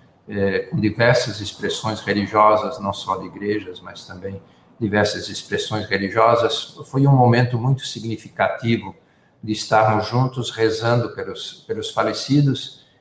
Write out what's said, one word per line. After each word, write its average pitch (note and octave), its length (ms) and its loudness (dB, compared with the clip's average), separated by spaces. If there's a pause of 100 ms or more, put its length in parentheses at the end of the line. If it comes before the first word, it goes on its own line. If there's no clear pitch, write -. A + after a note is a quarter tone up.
(280)
eh, G2 420 -2
com - 60 -4
diversas G#2+ 640 2
expressões G#2 600 -6
religiosas, G#2+ 800 2
não G2 120 -4
só F#2+ 240 -4
de F#2 100 -10
igrejas, G2 540 -6
mas F2 260 -16
também F#2+ 360 -12 (360)
diversas G2+ 500 0
expressões G2+ 580 -6
religiosas. A2 880 0 (100)
Foi C3+ 200 2
um C#3 80 8
momento A#2+ 440 4
muito B2+ 280 0
significativo G#2+ 1080 -4 (460)
de G#2+ 120 -6
estarmos A2 560 2
juntos B2+ 420 0
rezando A2+ 600 0
pelos, - 540 -12
pelos G#2 280 -6
falecidos B2+ 920 0 (160)